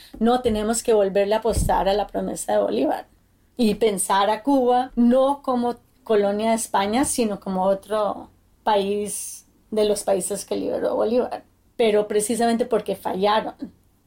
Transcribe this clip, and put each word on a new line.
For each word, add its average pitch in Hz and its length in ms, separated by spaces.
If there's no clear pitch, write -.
"No, 240 220
tenemos 220 420
que 240 100
volverle 202 440
a - 20
apostar 190 500
a 196 60
la 202 140
promesa 190 460
de 214 40
Bolívar 247 480
y 214 200
pensar 202 540
a 214 120
Cuba 254 540
no 262 460
como 240 340
colonia 208 480
de 226 60
España, 214 480
sino 214 340
como 190 240
otro 196 680
país 202 840
de 214 140
los 202 180
países 190 420
que 202 120
liberó - 400
Bolívar", 220 480
pero 208 320
precisamente 226 580
porque 202 300
fallaron, 208 580